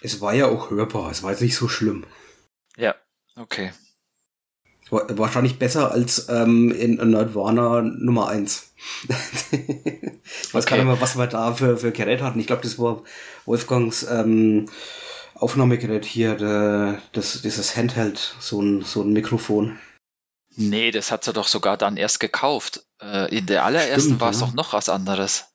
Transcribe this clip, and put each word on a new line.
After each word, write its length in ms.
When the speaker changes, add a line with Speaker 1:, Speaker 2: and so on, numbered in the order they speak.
Speaker 1:
es 180
war 140
ja 140
auch 220
hörbar, 420
es 120
war 80
jetzt 100
nicht 140
so 140
schlimm. 340
Speaker 2:
Ja, 180
okay. 340
Speaker 1:
Wa-, 220
wahrscheinlich 480
besser 320
als, 360
ähm, 440
in 240
Nerdwana 840
Nummer 460
eins. 460
<laughs> 440
Ich 80
weiß 120
gar 120
Speaker 2:
Okay. 80
Speaker 1:
nicht 80
mehr, 80
was 160
wir 100
da 260
für, 240
für 140
Gerät 300
hatten. 180
Ich 80
glaub, 140
das 180
war 220
Wolfgangs, 640
ähm, 600
Aufnahmegerät 720
hier, 300
der, 640
das, 300
dieses 340
Handheld, 640
so 220
ein, 220
so 180
ein 100
Mikrofon. 680
Speaker 2:
Nee, 360
das 200
hat 160
er 60
doch 140
sogar 280
dann 220
erst 220
gekauft. 680
Äh, 340
in 120
der 180
allerersten 360
Speaker 1:
Stimmt, 200
Speaker 2:
war's 180
Speaker 1:
ja. 80
Speaker 2:
doch 60
noch 200
was 160
anderes. 640